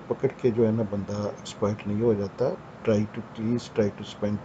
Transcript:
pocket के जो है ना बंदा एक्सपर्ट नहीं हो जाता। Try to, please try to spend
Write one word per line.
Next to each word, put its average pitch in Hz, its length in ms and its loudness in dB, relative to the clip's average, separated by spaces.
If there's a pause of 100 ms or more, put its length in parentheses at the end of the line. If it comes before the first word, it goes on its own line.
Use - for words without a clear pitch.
(100)
pocket 127 180 0
के - 220 0
जो 117 140 4
है 110 80 6
ना 113 100 2
बंदा 104 460 -2
एक्सपर्ट - 580 -2
नहीं 104 160 0
हो 117 120 6
जाता। 101 420 0 (280)
Try 107 140 4
to, 107 200 -2 (180)
please 117 280 0
try 104 260 2
to 101 140 -8
spend 104 400 -2